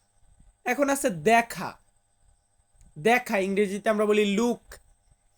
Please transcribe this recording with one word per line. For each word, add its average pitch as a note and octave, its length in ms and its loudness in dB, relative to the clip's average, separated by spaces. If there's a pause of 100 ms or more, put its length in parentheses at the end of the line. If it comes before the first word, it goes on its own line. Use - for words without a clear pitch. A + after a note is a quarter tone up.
(640)
এখন C4+ 260 0
আছে C#4 200 -2
দেখা। F3+ 720 0 (1160)
দেখা A3+ 400 0
ইংরেজিতে G3 520 -2
আমরা G#3+ 160 0
বলি G#3+ 180 2
লুক, G#3+ 500 -2 (640)